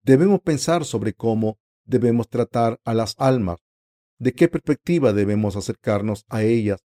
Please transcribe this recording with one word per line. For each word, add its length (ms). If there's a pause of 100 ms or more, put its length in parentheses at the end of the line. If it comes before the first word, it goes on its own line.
Debemos 400
pensar 420
sobre 300
cómo 460 (260)
debemos 420
tratar 560
a 100
las 240
almas, 420 (600)
de 140
qué 160
perspectiva 640
debemos 420
acercarnos 720
a 160
ellas. 480